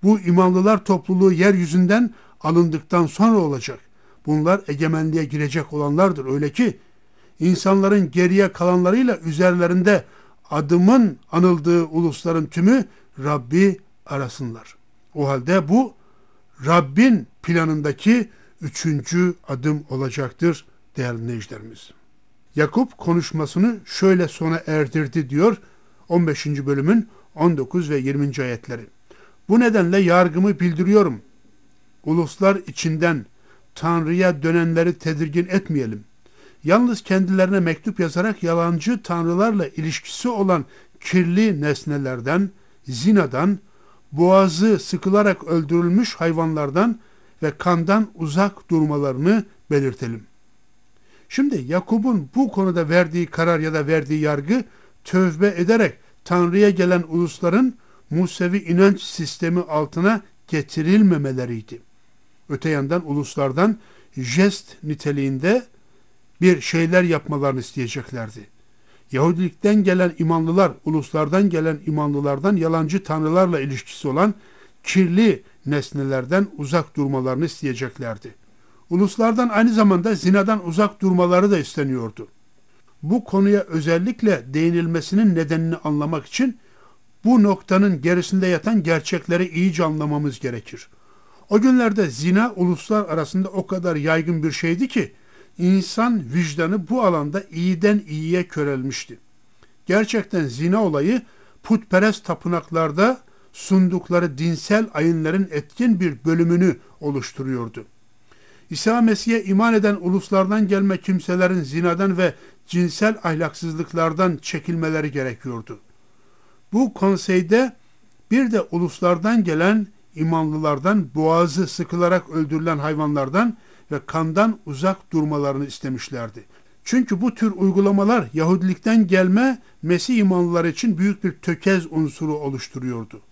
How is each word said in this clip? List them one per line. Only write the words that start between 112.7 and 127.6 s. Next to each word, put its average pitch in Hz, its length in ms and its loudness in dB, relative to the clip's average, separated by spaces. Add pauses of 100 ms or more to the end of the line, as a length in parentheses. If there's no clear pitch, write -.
ahlaksızlıklardan 165 1160 -2
çekilmeleri 160 720 -4
gerekiyordu. 120 680 -8 (920)
Bu 240 200 0
konseyde 190 840 0 (560)
bir 240 200 2
de 214 100 0
uluslardan 180 800 0
gelen 180 440 0 (280)
imanlılardan, 156 1000 -2
boğazı 160 520 0
sıkılarak 175 640 -2
öldürülen 156 480 -2
hayvanlardan 151 800 -2 (340)
ve 143 140 -8
kandan 165 600 -2
uzak 160 460 -6
durmalarını 143 540 -2
istemişlerdi. 120 800 -12 (380)
Çünkü 233 380 0
bu 233 120 -2
tür 220 180 0
uygulamalar 196 800 2